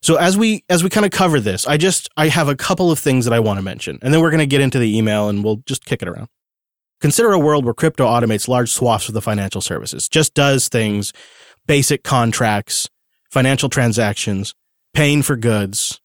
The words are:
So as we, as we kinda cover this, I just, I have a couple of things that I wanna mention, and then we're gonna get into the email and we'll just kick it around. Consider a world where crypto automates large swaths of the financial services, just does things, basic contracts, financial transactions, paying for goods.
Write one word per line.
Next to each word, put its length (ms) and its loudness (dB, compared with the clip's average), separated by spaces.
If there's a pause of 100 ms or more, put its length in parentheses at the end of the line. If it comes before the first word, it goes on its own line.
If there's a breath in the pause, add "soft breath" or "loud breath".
So 140 2
as 200 2
we, 320 0
as 160 2
we 60 0
kinda 200 2
cover 300 2
this, 260 -4
I 100 0
just, 400 0
I 120 2
have 200 0
a 80 -2
couple 340 0
of 80 0
things 260 0
that 100 0
I 60 4
wanna 220 0
mention, 400 -10
and 100 0
then 80 4
we're 100 2
gonna 160 2
get 140 2
into 180 0
the 180 0
email 320 0
and 140 -4
we'll 240 -2
just 180 -8
kick 180 -6
it 60 -2
around. 200 -10 (720)
Consider 320 4
a 60 4
world 260 4
where 100 0
crypto 320 0
automates 420 0
large 220 0
swaths 380 0
of 60 -8
the 80 -2
financial 380 -4
services, 480 -6
just 260 0
does 340 2
things, 440 -2 (540 loud breath)
basic 360 0
contracts, 880 -2 (420)
financial 380 0
transactions, 880 -2 (400)
paying 280 2
for 140 -2
goods. 680 -2